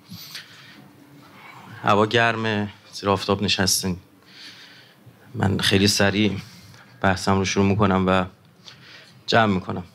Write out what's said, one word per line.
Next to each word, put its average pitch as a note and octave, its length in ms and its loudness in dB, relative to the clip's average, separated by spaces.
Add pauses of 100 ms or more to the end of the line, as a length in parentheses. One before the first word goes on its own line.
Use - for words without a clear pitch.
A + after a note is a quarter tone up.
(1800)
هوا G#2+ 240 2
گرمه، A2 640 0 (240)
زیر - 180 -4
آفتاب G2 320 0
نشستین. F#2 540 -2 (1400)
من G2+ 240 -2
خیلی G2 280 2
سریع G2+ 520 0 (640)
بحثم G2 380 0
رو F#2+ 60 0
شروع G2 220 0
می‌کنم F#2+ 400 2
و F#2 180 2 (1000)
جمع A2 280 2
می‌کنم. F#2 300 -8 (100)